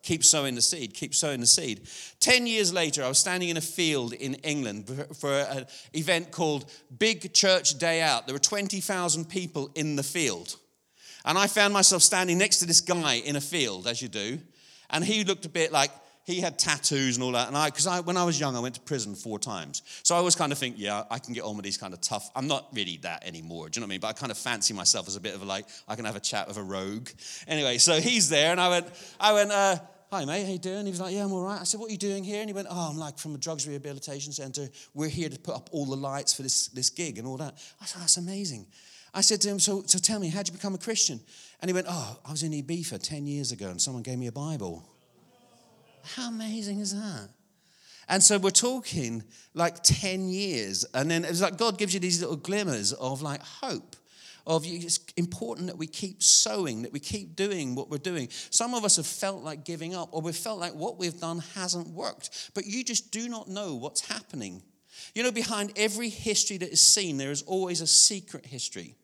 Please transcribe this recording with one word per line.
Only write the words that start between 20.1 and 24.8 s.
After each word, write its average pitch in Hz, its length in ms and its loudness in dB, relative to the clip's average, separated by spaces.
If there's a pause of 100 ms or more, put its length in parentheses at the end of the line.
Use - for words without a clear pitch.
I - 20 6
always 175 160 4
kind 151 160 2
of 143 80 -2
think, 123 180 -4
"Yeah, 104 320 -4
I 117 120 -6
can 120 140 -10
get 117 100 -6
on 107 100 -6
with 104 100 -8
these 98 120 -4
kind 92 180 -10
of 87 60 -14
tough," - 340 -4
I'm 131 140 -4
not 139 240 0
really 90 260 -4
that 82 260 -8
anymore, 82 440 -10
do 80 100 -4
you - 20 -4
know 110 60 -6
what 98 40 -8
I 95 40 -2
mean? 95 60 -6
But 110 80 -4
I 110 60 -4
kind 127 180 -8
of - 60 -8
fancy 127 360 0
myself 92 320 2